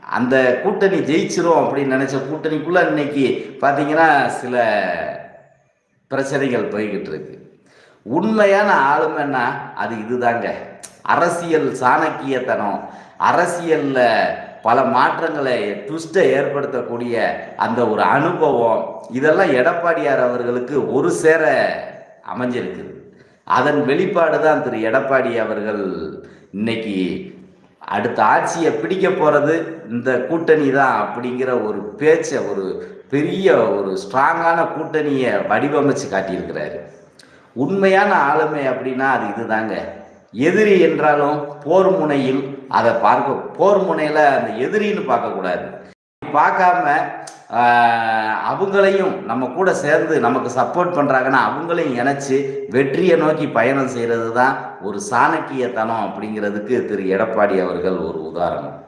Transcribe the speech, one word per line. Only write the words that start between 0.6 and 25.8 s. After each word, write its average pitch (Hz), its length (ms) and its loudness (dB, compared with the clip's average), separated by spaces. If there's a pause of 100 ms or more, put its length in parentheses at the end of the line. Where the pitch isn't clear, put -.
கூட்டணி 185 360 2
ஜெயிச்சிரும் 165 600 2
அப்படின்னு 131 340 0
நினைச்ச 135 220 -2
கூட்டணிக்குள்ள 156 720 0
இன்னைக்கு 143 760 -2
பாத்தீங்கன்னா 147 680 2
சில 123 380 -2 (1400)
பிரச்சனைகள் 135 600 -2
போய்கிட்டு 101 400 -6
இருக்கு. - 540 -14 (400)
உண்மையான 202 720 2
ஆளுமைன்னா 147 680 0 (320)
அது 107 180 -6
இதுதாங்க. 117 540 -2 (540)
அரசியல் 165 720 0
சாணக்கியத்தனம், 127 1080 0 (380)
அரசியல்ல 156 840 0 (640)
பல 123 200 2
மாற்றங்களை, 131 920 0
ட்விஸ்டை 160 540 -2
ஏற்படுத்தக்கூடிய 123 1040 -2 (260)
அந்த 117 320 0
ஒரு 104 140 0
அனுபவம், 131 1080 2
இதெல்லாம் 156 420 2
எடப்பாடியார் 156 680 2
அவர்களுக்கு 123 680 -2
ஒரு 156 180 2
சேர 160 320 4 (920)
அமைஞ்சிருக்குது. 117 580 -6 (520)
அதன் 135 400 2
வெளிப்பாடு 156 560 0
தான் 151 220 2
திரு 117 140 -4
எடப்பாடி 117 640 0
அவர்கள் 104 440 -4 (680)